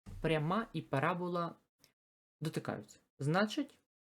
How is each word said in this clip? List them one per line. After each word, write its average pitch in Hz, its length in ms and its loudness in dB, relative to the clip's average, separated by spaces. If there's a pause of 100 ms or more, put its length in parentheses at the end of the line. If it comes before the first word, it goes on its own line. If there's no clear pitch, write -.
(200)
пряма 160 520 2
і 156 100 -2
парабола 170 720 0 (840)
дотикаються. 151 580 -6 (200)
Значить, 202 600 2 (420)